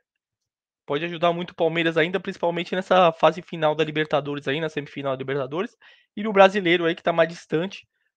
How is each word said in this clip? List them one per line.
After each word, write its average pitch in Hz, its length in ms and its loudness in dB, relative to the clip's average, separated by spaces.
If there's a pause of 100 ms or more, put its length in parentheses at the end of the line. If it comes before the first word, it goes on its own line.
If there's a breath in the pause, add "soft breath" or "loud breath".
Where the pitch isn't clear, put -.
(880)
Pode 147 200 -4
ajudar 170 260 0
muito 170 200 -6
o - 20 -20
Palmeiras 165 420 0
ainda, 180 240 0
principalmente 170 540 -4
nessa 185 380 4
fase 165 280 2
final 156 340 -2
da 156 80 0
Libertadores 151 640 -4
aí, 139 140 -2
na 160 80 -4
semifinal 139 460 -8
da 131 40 -6
Libertadores. 139 580 -6 (380 soft breath)
E 208 80 -8
no 220 100 -4
Brasileiro 190 520 4
aí, 165 100 0
que - 80 -14
tá 175 100 0
mais 165 160 2
distante, 170 600 -8 (280)